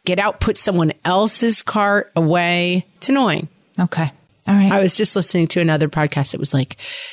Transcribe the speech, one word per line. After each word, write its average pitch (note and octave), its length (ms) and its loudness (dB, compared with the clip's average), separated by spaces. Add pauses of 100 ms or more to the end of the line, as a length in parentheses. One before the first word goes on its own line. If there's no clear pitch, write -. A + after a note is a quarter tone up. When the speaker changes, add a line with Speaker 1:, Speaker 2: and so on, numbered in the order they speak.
Speaker 1:
get F3+ 140 -2
out, G3+ 220 -2
put A3 160 0
someone F3 360 0 (120)
else's G#3+ 580 0
cart G3+ 540 0
away. F3 720 0 (100)
It's - 120 -8
annoying. B3 400 0 (300)
Speaker 2:
Okay. E3 320 -2 (380)
All G3 80 2
right. G3 160 4
Speaker 1:
I G3 80 2
was F#3 160 0
just - 180 0
listening F3+ 340 0
to F3 120 0
another D#3 280 2
podcast. C#3+ 460 -2
It B2+ 60 -6
was C#3 140 -4
like, C3 220 -2 (360)